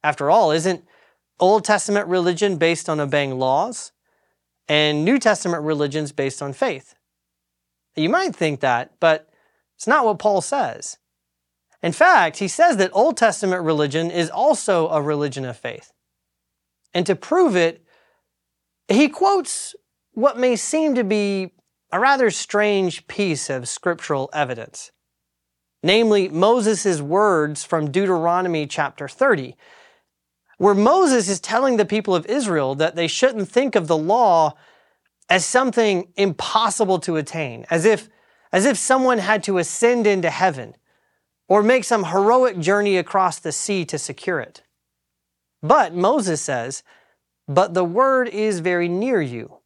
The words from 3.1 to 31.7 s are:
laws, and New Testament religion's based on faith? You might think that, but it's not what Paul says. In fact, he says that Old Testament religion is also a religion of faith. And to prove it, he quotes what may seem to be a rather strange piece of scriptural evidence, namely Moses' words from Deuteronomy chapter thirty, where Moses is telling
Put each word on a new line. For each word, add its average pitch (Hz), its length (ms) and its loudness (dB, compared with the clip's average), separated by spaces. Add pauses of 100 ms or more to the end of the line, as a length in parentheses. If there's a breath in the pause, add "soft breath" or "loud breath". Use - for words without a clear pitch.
laws, 147 520 -2 (760)
and 151 380 0
New 254 120 2
Testament 180 460 0
religion's 147 480 -4
based 135 300 -6
on 139 120 -8
faith? 175 420 -6 (1000)
You 156 140 0
might 339 260 -2
think 151 240 -4
that, 123 400 -2
but 156 300 2 (460)
it's - 120 -10
not 269 180 4
what 208 140 0
Paul 202 220 0
says. - 560 -6 (840)
In 170 120 -4
fact, 262 440 4
he 196 100 -4
says 311 300 2
that 185 160 0
Old 233 240 2
Testament 185 460 0
religion 156 480 0
is 170 180 -2
also 196 600 0
a 156 120 0
religion 143 440 -4
of 120 120 -10
faith. - 340 -14 (1000)
And 175 140 -2
to 190 80 2
prove 320 400 2
it, 165 280 0 (1040)
he 269 220 4
quotes 381 680 -2 (380)
what 233 240 0
may 247 180 0
seem 311 380 -2
to 247 100 0
be 196 500 -2 (380)
a 175 80 -2
rather 262 300 2
strange 202 800 -2
piece 175 420 -4
of 127 180 -6
scriptural 151 640 -6
evidence, 127 600 -8 (880)
namely 202 480 2
Moses' 196 720 2
words 156 640 0
from 156 280 -2
Deuteronomy 175 720 0
chapter 143 420 -6
thirty, 151 500 -2 (1000 soft breath)
where 202 160 4
Moses 254 520 4
is 190 140 -4
telling 247 360 0